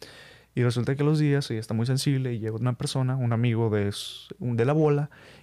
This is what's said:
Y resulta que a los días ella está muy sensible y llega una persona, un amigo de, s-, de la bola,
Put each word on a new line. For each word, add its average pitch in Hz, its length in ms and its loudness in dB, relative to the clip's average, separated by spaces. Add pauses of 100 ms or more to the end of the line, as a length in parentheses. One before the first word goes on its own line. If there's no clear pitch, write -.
(540)
Y 123 100 0
resulta 123 320 0
que 143 80 -2
a - 20 2
los 151 140 2
días 143 320 2
ella 110 80 -4
está 110 140 -8
muy 117 120 0
sensible 131 480 0
y 117 60 -4
llega 110 160 -4
una 120 180 0
persona, 131 440 -2
un 120 160 0
amigo 113 360 2
de, 104 200 2
s-, - 380 -10 (120)
de 117 260 0
la 139 80 2
bola, 151 360 2 (340)